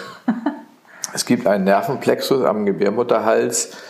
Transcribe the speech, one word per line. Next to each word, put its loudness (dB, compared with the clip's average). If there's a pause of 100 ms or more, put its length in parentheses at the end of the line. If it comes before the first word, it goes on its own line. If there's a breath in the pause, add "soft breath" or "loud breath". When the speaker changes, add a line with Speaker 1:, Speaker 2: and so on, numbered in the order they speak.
(280)
Speaker 1:
<laughs> -8
Speaker 2:
Es -6
gibt 2
einen 2
Nervenplexus 2
am 0
Gebärmutterhals, 0 (180 loud breath)